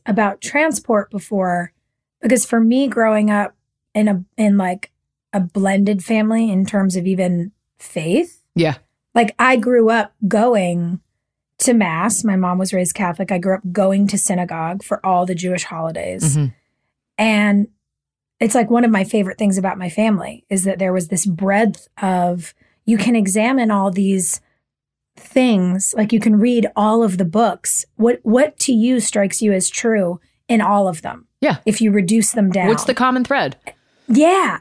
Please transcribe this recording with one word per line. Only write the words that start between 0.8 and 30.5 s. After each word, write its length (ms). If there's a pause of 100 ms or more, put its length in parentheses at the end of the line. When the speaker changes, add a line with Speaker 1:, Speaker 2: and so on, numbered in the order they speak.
Speaker 1:
before. 600 (500)
Because 240
for 140
me, 280
growing 420
up 260 (380)
in 140
a, 160 (120)
in, 220
like, 340 (400)
a 80
blended 640
family 480
in 140
terms 300
of 100
even 460 (280)
faith, 600 (140)
Speaker 2:
Yeah. 200 (400)
Speaker 1:
like, 240
I 180
grew 320
up 240 (140)
going 720 (600)
to 140
mass. 500
My 120
mom 220
was 160
raised 220
Catholic. 360
I 60
grew 180
up 160
going 360
to 100
synagogue 680
for 220
all 200
the 100
Jewish 300
holidays. 680
Speaker 2:
Mm-hmm. 120 (680)
Speaker 1:
And 500 (720)
it's, 160
like, 160
one 120
of 80
my 120
favorite 340
things 200
about 200
my 120
family 600
is 140
that 160
there 140
was 140
this 180
breadth 600 (140)
of, 520 (320)
you 120
can 180
examine 560
all 200
these 500 (760)
things. 800
Like, 160
you 80
can 200
read 360
all 280
of 140
the 80
books. 600 (100)
What, 280
what 360
to 140
you 260
strikes 420
you 120
as 160
true 500 (300)
in 100